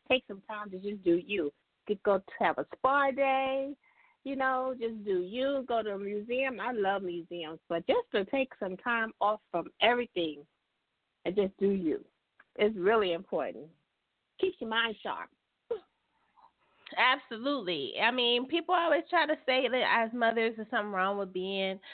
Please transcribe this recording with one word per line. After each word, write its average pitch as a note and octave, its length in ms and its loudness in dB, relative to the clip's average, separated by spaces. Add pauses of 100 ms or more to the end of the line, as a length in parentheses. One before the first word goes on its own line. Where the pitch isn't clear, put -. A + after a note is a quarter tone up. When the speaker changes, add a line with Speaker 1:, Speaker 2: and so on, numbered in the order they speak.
Speaker 1:
take B3+ 180 2
some G3 140 -12
time G#3 300 -10
to F#3 80 -8
just G3+ 240 -6
do E3+ 120 6
you. F3+ 300 0 (420)
You G#3 80 0
could - 80 -8
go G3 140 4
to - 220 -12
have E3+ 180 2
a - 80 -4 (100)
spa C4+ 360 2
day, C4+ 640 0 (480)
you C4+ 120 -4
know, C4 440 0
just A3+ 260 -4
do F#3+ 160 0
you, B3+ 460 -2
go A#3 160 0
to G#3+ 80 -4
a G3 80 -4
museum. A3 600 -4
I A3+ 120 -4
love G3 320 0
museums, E3+ 560 -8 (100)
but E3+ 160 -2
just A#4 260 2
to G3 140 0
take C4 340 -2
some F#3+ 180 -4
time A3+ 440 -2
off G#3 180 2 (120)
from E3 180 -4 (140)
everything F3+ 600 0 (840)
and F3 100 -4
just G3 240 2
do G3 100 4
you. F3+ 340 0 (520)
It's G#3+ 200 2
really F#3+ 380 2
important. D3+ 540 -4 (760)
Keeps F#4+ 180 0
your A3 120 -6
mind A3+ 320 0
sharp. - 260 -8 (1700)
Speaker 2:
Absolutely. A3+ 1040 0
I A3 80 4
mean, B3 380 2
people E4 260 0
always E4+ 360 2
try E4 180 4
to D4+ 180 0
say B3+ 220 2
that A#3+ 240 0
as A3+ 200 2
mothers, A3+ 440 2
there's A3 160 -10
something G#3 200 -2
wrong G3 280 0
with F#3+ 120 -6
being F#3+ 480 -4 (140)